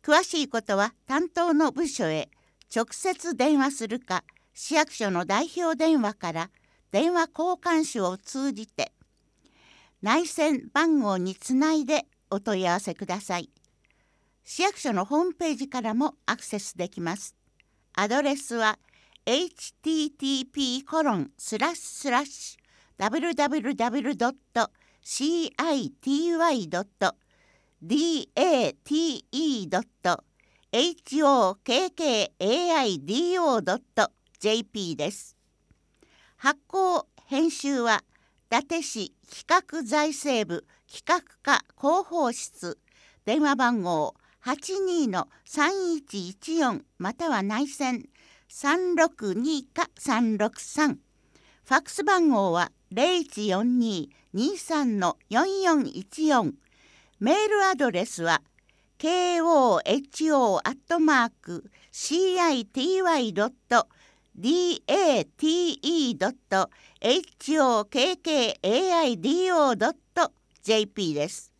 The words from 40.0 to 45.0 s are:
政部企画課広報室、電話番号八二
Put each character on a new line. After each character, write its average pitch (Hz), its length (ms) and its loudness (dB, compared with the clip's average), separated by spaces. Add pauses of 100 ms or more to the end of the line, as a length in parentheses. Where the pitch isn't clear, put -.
政 254 360 -2
部 170 200 -6 (240)
企 - 140 -18
画 339 180 0 (200)
課 277 220 2 (140)
広 330 300 0
報 294 240 0
室、 - 460 -12 (460)
電 247 160 0
話 285 160 4
番 240 260 2
号 165 320 0 (260)
八 359 400 -6
二 349 280 0